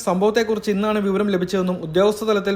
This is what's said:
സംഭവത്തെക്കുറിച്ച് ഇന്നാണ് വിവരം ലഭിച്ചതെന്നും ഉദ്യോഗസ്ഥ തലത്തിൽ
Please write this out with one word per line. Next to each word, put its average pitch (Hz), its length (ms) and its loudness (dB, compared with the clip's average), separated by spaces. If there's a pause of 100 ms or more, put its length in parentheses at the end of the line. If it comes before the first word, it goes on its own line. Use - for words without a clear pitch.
സംഭവത്തെക്കുറിച്ച് 214 680 0
ഇന്നാണ് 214 300 0
വിവരം 202 280 0
ലഭിച്ചതെന്നും 180 520 -2
ഉദ്യോഗസ്ഥ 202 440 2
തലത്തിൽ 202 260 0